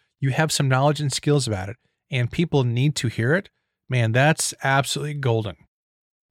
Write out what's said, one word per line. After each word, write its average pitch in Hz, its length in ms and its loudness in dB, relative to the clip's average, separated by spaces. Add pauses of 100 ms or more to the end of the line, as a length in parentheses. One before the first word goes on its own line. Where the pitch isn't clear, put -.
(200)
you 135 120 0
have 156 200 0
some 139 180 0
knowledge 143 300 2
and 147 120 -2
skills 143 360 0
about 95 220 -4
it, 107 60 -12 (340)
and 123 220 -2
people 147 320 0
need 123 320 0
to - 120 -4
hear 117 280 0
it, 196 140 -4 (380)
man, 117 240 0
that's 139 420 2 (100)
absolutely 139 500 -2
golden. 113 420 -2 (760)